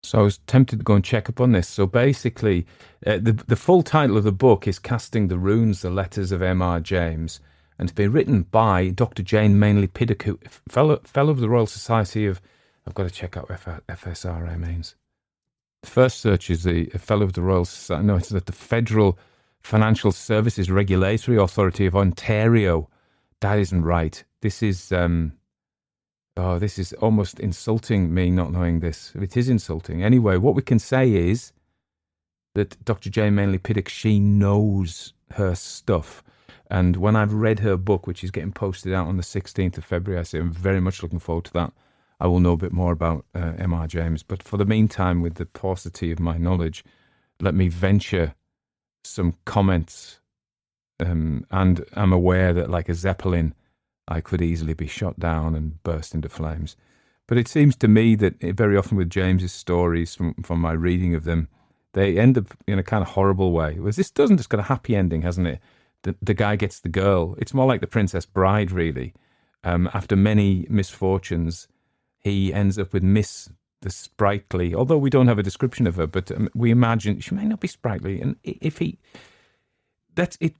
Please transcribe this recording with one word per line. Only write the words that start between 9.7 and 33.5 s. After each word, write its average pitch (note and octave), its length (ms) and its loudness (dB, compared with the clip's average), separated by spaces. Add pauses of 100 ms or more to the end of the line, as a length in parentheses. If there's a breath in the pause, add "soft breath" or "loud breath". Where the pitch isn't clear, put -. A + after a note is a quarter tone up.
Piddock, A2+ 380 -2
who, G#2 200 -4
f-, - 240 -20
fellow, C#3+ 360 2
fellow C#3+ 260 0
of C#3 80 0
the A2+ 100 0
Royal A#2 200 2
Society G#2+ 580 -2
of, F#2 140 -4 (440 soft breath)
I've - 100 -14
got G2 100 -4
to F2+ 100 -6
check - 220 -12
out - 120 -12
F-, F2 400 -12
F F2 200 -14
S E2+ 160 -12
R E2+ 200 -6
A E2+ 140 -8
means. E2+ 380 -8 (880)
The - 60 -20
first B2+ 280 2
search G2 320 0
is E2+ 140 -2
the E2+ 220 0
fellow G#2 360 -2
of F#2 120 0
the F2 80 -4
Royal F2+ 220 2
Society. F2 400 -6
No, G2+ 120 4
it's E2+ 160 -2
at F#2 140 -4
the F2+ 60 -10
Federal G#2+ 680 0 (400 soft breath)
Financial G#2+ 500 2
Services G#2+ 580 -2
Regulatory F#2+ 680 2
Authority G2 500 2
of F2 80 0
Ontario. G2+ 960 2 (500)
That G#2 200 0
isn't F2+ 240 0
right. E2 380 0 (180)
This G#2+ 240 -4
is, F#2+ 260 -4
um, E2+ 440 0 (1040)
oh, F2+ 200 -2
this G2 200 -4
is F#2 160 -8
almost G#2+ 460 0
insulting, G#2 720 -2
me F2+ 160 2
not F2+ 220 0
knowing E2+ 280 0
this. E2 340 -8
It G2 220 -6
is B2 140 0
insulting. F2 520 -2
Anyway, G#2+ 360 4
what A2+ 160 4
we C#3 80 0
can A#2 160 2
say C3 340 2
is F#2+ 400 0 (1000)
that - 320 -4
Doctor G#2 240 -4
Jane G#2 240 2
Manley G2 240 0